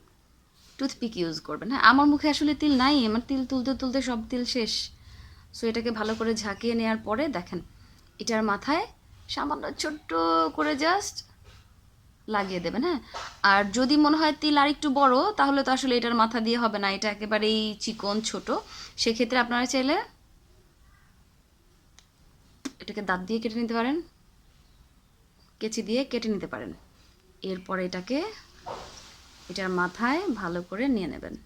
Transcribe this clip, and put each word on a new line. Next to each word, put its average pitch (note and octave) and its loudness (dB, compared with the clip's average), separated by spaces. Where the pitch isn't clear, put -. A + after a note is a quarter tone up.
টুথপিক B3+ -4
ইউজ E3 -4
করবেন। - -8
হ্যাঁ, - -2
আমার C4+ 8
মুখে D4 4
আসলে D4 2
তিল D4 2
নাই, C4 4
আমার A3 2
তিল C4 -2
তুলতে C4 -2
তুলতে C4 -2
সব A#3 -4
তিল B3 -4
শেষ। A3+ -4
So A#3 -4
এটাকে A3+ -2
ভালো A3 -2
করে A3 0
ঝাঁকিয়ে A3 -2
নেওয়ার A3 2
পরে A3 -2
দেখেন, F3+ -6
এটার A3 -2
মাথায় A3 0
সামান্য C#4+ -4
ছোট্ট D4+ -6
করে D4+ 0
just E4+ 0
লাগিয়ে F#3+ -2
দেবেন। E3+ -2
হ্যাঁ, E4 0
আর G3+ 6
যদি B3+ 4
মনে D4+ 6
হয় D#4 4
তিল D4+ 2
আর C#4 6
একটু D4+ 0
বড়, C#4 4
তাহলে C#4 2
তো - 0
আসলে B3+ 2
এটার A#3 0
মাথা A3+ 2
দিয়ে A3+ 0
হবে G#3+ 0
না, G3+ 0
এটা G3+ -2
একেবারেই G#3+ 0
চিকন G#3+ -4
ছোট। G#3+ -6
সেক্ষেত্রে A#3 0
আপনারা A#3+ 0
চাইলে C4+ 0
এটাকে G#3 -10
দাঁত F#3 -2
দিয়ে A3 -2
কেটে A3+ -4
নিতে A3+ -2
পারেন, C4 0
কেচি A3 -4
দিয়ে A#3 0
কেটে A#3 -4
নিতে F#3 -2
পারেন। A2+ -10
এরপরে F#3 -6
এটাকে F#3 -4
এটার F#3 -6
মাথায় F#3 0
ভালো F3 -6
করে G#3+ -4
নিয়ে G3+ 0
নেবেন। - -10